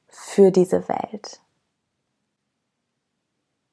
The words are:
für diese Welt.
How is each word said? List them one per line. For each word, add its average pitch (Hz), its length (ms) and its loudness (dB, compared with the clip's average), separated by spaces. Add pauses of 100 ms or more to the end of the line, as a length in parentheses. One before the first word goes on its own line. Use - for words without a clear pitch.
für - 440 2
diese 180 380 0
Welt. - 520 -10 (2250)